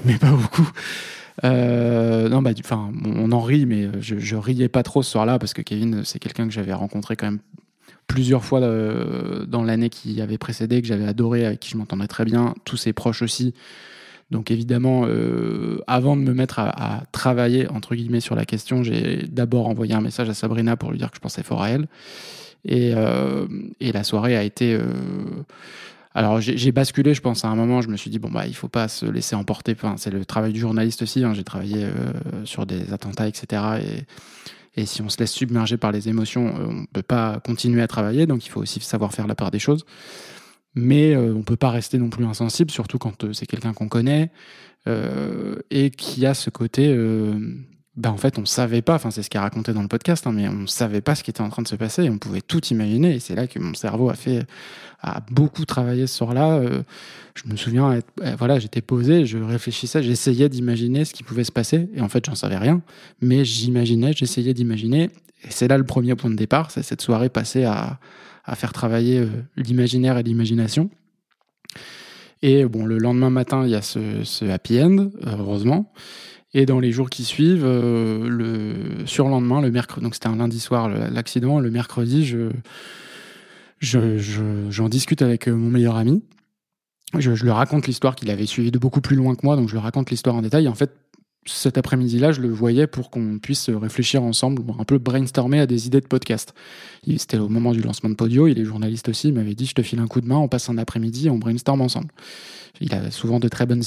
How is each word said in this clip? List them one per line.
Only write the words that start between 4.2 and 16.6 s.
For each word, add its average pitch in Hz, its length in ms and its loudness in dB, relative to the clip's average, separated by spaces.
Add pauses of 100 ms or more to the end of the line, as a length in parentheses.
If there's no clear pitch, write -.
riais 123 340 0
pas 123 140 2
trop - 180 0
ce 127 80 -4
soir-là 117 300 2
parce 110 140 -4
que 113 100 -8
Kevin, 107 400 -2
c'est - 160 -8
quelqu'un - 260 -4
que 110 80 -4
j'avais 98 200 -4
rencontré 101 420 -6
quand 107 100 -6
même 104 140 -2 (680)
plusieurs 127 380 2
fois, 131 180 2
euh, 113 840 -2
dans 120 180 -2
l'année 113 260 2
qui 110 320 -6
avait 107 160 -4
précédé, 117 440 -2
que 117 60 -4
j'avais 104 200 0
adoré, 117 380 0
avec 104 160 -4
qui - 100 -12
je 113 60 -6
m'entendais 101 300 -4
très - 180 -4
bien, 120 280 2 (120)
tous - 100 -6
ses 113 160 -2
proches 113 300 -4
aussi. 120 320 -2 (800)
Donc 110 200 -4
évidemment, 120 540 2
euh, 113 840 -2
avant 127 300 4
de 139 40 0
me 127 120 2
mettre 127 260 -2
à, 107 400 -4